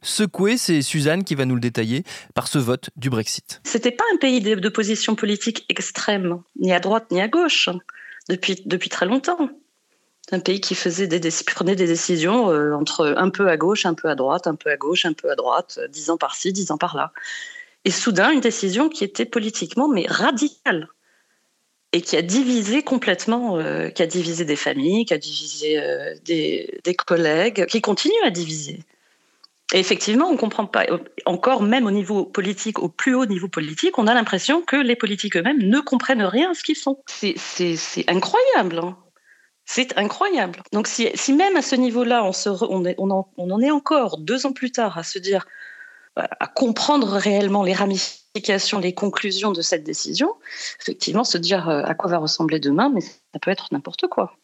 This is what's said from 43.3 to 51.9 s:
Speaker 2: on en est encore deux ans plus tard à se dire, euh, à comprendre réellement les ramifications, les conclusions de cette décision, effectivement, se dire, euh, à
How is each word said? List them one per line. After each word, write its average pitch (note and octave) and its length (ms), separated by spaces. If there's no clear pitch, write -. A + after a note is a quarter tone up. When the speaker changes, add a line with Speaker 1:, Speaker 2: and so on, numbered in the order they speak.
Speaker 2:
on F3+ 140
en G#3+ 100
est C#4 80
encore C#4+ 480
deux G#3+ 280
ans C4+ 80
plus B3+ 180
tard G3+ 260
à E3 60
se F#3+ 160
dire, F#3 260
euh, - 60
à - 80
comprendre B3 600
réellement G3+ 540
les F#3 100
ramifications, G3 1080
les F3+ 140
conclusions G3 580
de E3+ 100
cette E3 220
décision, F3 500
effectivement, - 460
se F#3+ 120
dire, E3+ 300
euh, D3 160
à D#3+ 120